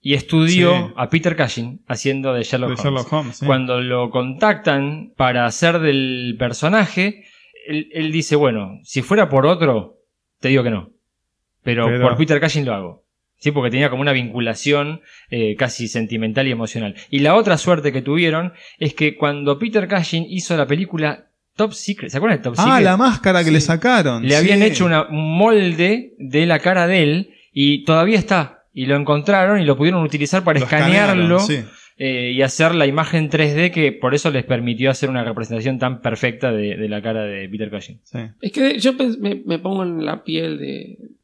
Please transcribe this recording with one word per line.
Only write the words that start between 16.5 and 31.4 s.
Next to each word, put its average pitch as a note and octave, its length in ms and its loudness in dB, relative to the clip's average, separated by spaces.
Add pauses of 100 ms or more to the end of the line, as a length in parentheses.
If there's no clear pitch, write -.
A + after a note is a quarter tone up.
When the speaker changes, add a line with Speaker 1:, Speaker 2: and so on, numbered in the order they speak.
Speaker 1:
emocional. A2+ 440 -6 (140)
Y C#3 100 -2
la D3 160 4
otra G#3 220 2
suerte D3+ 340 0
que C3 100 -4
tuvieron D#3+ 520 -2 (260)
es D3+ 140 -2
que D3+ 220 0
cuando C#3+ 440 -2
Peter G#3+ 300 -2
Cushing E3 400 -2
hizo F3+ 280 -4
la C#3+ 100 2
película D3+ 600 -4 (280)
Top G#3+ 180 0
Secret, - 360 -8
¿se - 80 -6
acuerdan E3 220 0
de A2 40 -12
Top A#2+ 140 -4
Speaker 2:
Ah, E3+ 60 2
Speaker 1:
Secret? B3+ 200 6
Speaker 2:
la - 140 4
máscara G3 420 2
que E3+ 80 2
Speaker 1:
Sí. D#3+ 40 4
Speaker 2:
le D#3 100 6
sacaron, D#3+ 680 2
Speaker 1:
Le C#3 100 4
habían G3 220 4
Speaker 2:
sí. G#3 60 6
Speaker 1:
hecho F3+ 200 2
una, D#3+ 220 2
un D#3 300 -2
molde G3+ 800 2
de C#3+ 280 0
la E3 140 2
cara F3 280 2
de F#3 160 4
él D#3 260 0 (240)
y C#3+ 300 2
todavía E3 340 4
está. E3+ 460 -2 (120)
Y C3 120 -6
lo C#3 80 2
encontraron F#3 680 2
y E3 40 0
lo C#3 120 4
pudieron E3+ 240 2
utilizar D3+ 420 0
para D#3+ 160 2
Speaker 2:
Lo B2+ 60 0
Speaker 1:
escanearlo, F3 720 4
Speaker 2:
escanearon, D3+ 300 0